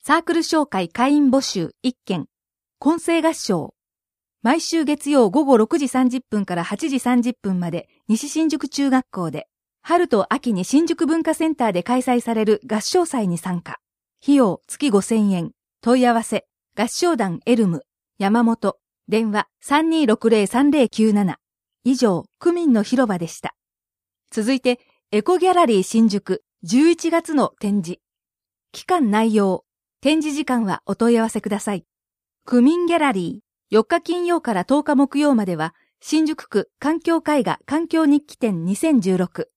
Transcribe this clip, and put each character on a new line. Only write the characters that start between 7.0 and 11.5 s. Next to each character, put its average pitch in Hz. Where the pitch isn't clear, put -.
三 247
十 240
分 190
ま 170
で、 170
西 220
新 311
宿 285
中 277
学 262
校 170
で、 -
春 349
と -
秋 240
に 185
新 320
宿 330
文 320
化 320
セ 330
ン 311